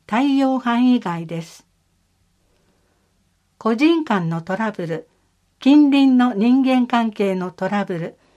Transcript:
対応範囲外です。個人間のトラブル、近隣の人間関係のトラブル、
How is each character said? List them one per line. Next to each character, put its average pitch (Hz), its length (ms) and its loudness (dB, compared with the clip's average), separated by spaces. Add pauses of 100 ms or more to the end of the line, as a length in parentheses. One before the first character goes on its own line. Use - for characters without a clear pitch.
対 269 380 0
応 262 160 0
範 247 340 0
囲 247 60 2
外 170 280 -8
で 165 160 -10
す。 - 220 -20 (1900)
個 240 160 -2
人 311 300 2
間 185 260 -2
の 165 120 -6
ト 185 140 -8
ラ 220 160 -4
ブ 180 140 -10
ル、 160 220 -10 (520)
近 294 300 6
隣 277 180 4
の 247 260 2
人 247 300 2
間 254 240 2
関 233 240 -2
係 196 240 -2
の 180 160 -8
ト 185 180 -6
ラ 202 160 -4
ブ 190 120 -8
ル、 - 200 -10 (200)